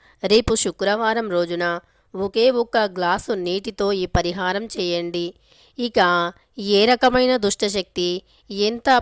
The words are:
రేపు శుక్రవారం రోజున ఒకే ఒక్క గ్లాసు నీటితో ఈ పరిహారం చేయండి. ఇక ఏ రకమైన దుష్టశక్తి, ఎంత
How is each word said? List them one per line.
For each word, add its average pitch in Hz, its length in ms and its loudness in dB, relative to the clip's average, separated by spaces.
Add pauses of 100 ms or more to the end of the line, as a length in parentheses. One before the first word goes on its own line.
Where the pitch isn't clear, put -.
(220)
రేపు 220 320 2
శుక్రవారం 220 760 0
రోజున 175 340 -2 (500)
ఒకే 196 360 0
ఒక్క 233 280 0 (120)
గ్లాసు 185 480 -2
నీటితో 196 540 -4
ఈ 190 140 -2
పరిహారం 185 600 -2
చేయండి. 175 600 -4 (520)
ఇక 240 200 -2 (720)
ఏ 202 140 6
రకమైన 254 520 4
దుష్టశక్తి, 196 720 -2 (420)
ఎంత 214 380 -2 (140)